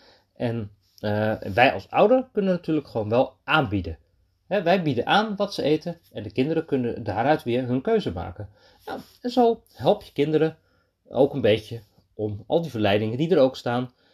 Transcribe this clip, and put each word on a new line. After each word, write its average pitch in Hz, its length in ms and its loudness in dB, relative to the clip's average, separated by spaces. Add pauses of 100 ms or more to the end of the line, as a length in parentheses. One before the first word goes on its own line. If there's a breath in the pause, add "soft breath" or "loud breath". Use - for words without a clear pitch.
(320 soft breath)
En, 117 380 -6 (280)
eh, 107 340 0
wij 113 400 2
als 98 160 -8
ouder 233 420 4
kunnen 190 220 -2
natuurlijk 160 340 -4
gewoon 107 220 -4
wel 120 340 0
aanbieden. 101 540 0 (560)
Hè, 196 100 0
wij 180 180 2
bieden 139 240 0
aan 208 300 2
wat 196 180 -4
ze - 100 -6
eten 156 360 0 (120)
en 110 120 -10
de 104 80 -10
kinderen 156 340 -2
kunnen 120 380 -2
daaruit 113 400 0
weer 123 220 -2
hun 127 160 -2
keuze 220 300 0
maken. 90 380 -10 (360 soft breath)
Nou, 269 140 -10 (220)
en 247 80 -4
zo 233 340 2 (100)
help 143 300 0
je - 80 -20
kinderen 156 460 0 (520)
ook - 240 2
een 143 80 -4
beetje 110 400 0 (320)
om 107 340 -8
al 165 140 2
die 156 100 -8
verleidingen 107 460 0
die 160 120 -2
er 185 100 4
ook 131 160 4
staan, 123 380 -4 (200)